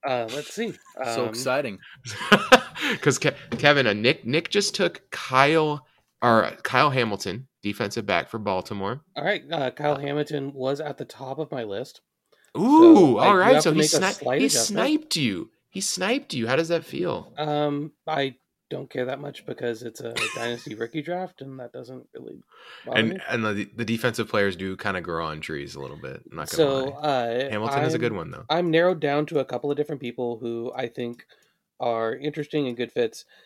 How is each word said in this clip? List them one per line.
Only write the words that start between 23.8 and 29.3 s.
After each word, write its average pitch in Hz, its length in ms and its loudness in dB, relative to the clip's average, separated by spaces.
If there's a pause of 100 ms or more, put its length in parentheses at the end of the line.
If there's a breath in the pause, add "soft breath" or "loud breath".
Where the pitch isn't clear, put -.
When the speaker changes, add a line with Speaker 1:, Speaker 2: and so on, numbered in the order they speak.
Speaker 3:
defensive 113 440 -2
players 101 260 0
do 95 220 -8
kinda 95 240 -4
grow 82 240 -6
on 78 160 -8
trees 71 340 -10
a 71 40 -12
little 71 180 -12
bit. 67 320 -14
I'm - 80 -16
not 110 120 -8
gonna - 80 -8
Speaker 1:
So, 135 280 4
Speaker 3:
lie. 139 220 -6
Speaker 1:
uh, 127 420 -2
Speaker 3:
Hamilton 123 340 -2
is 156 100 0
a 113 60 -2
good 120 120 -2
Speaker 1:
I'm, 104 60 -6
Speaker 3:
one, 82 140 -8
though. - 180 -16
Speaker 1:
I'm 170 220 0
narrowed 170 280 4
down 147 280 0
to 151 120 0